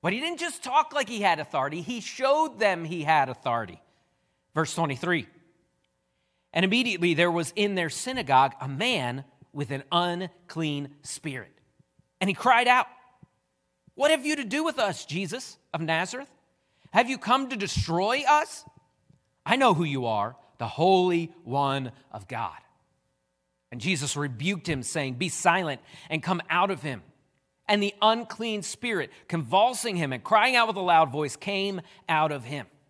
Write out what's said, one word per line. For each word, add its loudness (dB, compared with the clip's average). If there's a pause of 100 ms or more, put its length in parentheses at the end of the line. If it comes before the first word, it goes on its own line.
But 0
he -4
didn't -4
just -8
talk 0
like -2
he -6
had 2
authority, -4
he -8
showed 0
them 0
he -6
had 4
authority. -4 (720)
Verse -2
twenty-three, -2 (1300)
"And 2
immediately 2
there 4
was -2
in 0
their -2
synagogue 2
a -6
man -2 (260)
with -8
an -6
unclean -4
spirit. -12 (720)
And 0
he 0
cried 4
out, 4 (1080)
'What 2
have 0
you -2
to -4
do -2
with -2
us, 0
Jesus -8 (160)
of -4
Nazareth? -4 (600)
Have 4
you -4
come 0
to -6
destroy -2
us? 2 (840)
I 2
know 6
who 2
you -2
are, -2 (200)
the -6
Holy 2 (100)
One -2 (220)
of -16
God.' -8 (1120)
And -12
Jesus -2
rebuked -4
him, -2
saying, -4
'Be -2
silent 0 (280)
and -4
come -2
out 2
of -6
him.' -8 (680)
And 4
the -2
unclean 0
spirit, -4 (160)
convulsing 2
him -2
and -8
crying 4
out 4
with -4
a -4
loud 6
voice, -4
came -4 (260)
out 2
of -8
him." -8 (240)